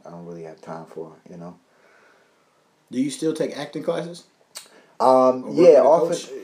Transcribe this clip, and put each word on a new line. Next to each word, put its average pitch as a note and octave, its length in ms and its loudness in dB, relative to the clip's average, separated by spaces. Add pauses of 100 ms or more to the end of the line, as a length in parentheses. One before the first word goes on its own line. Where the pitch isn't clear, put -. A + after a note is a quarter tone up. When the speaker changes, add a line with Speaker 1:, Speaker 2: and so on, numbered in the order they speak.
Speaker 1:
I - 40 -20
don't E2+ 160 -20
really E2+ 180 -16
have D#2+ 160 -20
time E2 260 -18
for, E2 300 -18 (140)
you - 60 -20
know? F2 220 -20 (1300)
Speaker 2:
Do B2 100 -8
you C#3 100 -4
still D#3 240 -6
take D3 220 -8
acting D3 260 -14
classes? E3+ 420 -6 (760)
Speaker 1:
Um, B2+ 460 4
Speaker 2:
Or C#3 60 -12
work C#3+ 60 -6
Speaker 1:
yeah, D#3+ 260 8
Speaker 2:
with - 40 4
a - 20 4
Speaker 1:
often, E3 280 2
Speaker 2:
coach? - 140 -14 (140)